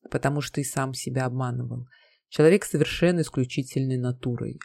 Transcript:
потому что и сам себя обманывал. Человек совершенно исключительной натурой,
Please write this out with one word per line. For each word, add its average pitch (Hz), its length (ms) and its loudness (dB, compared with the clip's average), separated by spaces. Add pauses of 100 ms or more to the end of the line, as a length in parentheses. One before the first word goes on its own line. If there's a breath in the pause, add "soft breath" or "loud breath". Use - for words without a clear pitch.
(100)
потому 143 300 0
что 143 200 -4
и 135 40 -2
сам 135 300 -4
себя 127 320 -2
обманывал. 123 600 -4 (440 soft breath)
Человек 165 340 6
совершенно 170 560 2
исключительной 131 800 -2
натурой, 123 680 -4